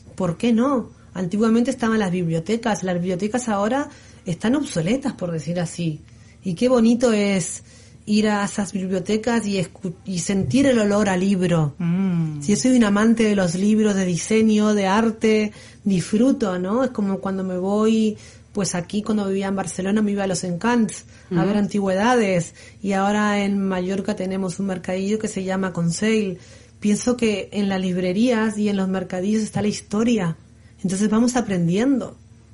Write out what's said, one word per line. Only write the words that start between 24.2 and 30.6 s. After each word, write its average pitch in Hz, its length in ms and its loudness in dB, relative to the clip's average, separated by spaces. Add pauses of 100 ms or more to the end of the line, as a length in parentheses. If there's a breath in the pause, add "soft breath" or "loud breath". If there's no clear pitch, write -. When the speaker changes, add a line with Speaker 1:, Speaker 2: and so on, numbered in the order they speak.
Speaker 1:
un 196 60 -2
mercadillo 190 520 -2
que 214 100 -4
se 190 160 -6
llama 190 280 -2
Consell. 185 640 0 (440 loud breath)
Pienso 214 360 0
que 214 360 -2
en 202 180 -2
las 190 100 -2
librerías 208 800 0
y 208 100 0
en 202 80 0
los 190 120 0
mercadillos 190 540 -2
está 208 200 -4
la 208 60 0
historia. 202 680 0 (460 soft breath)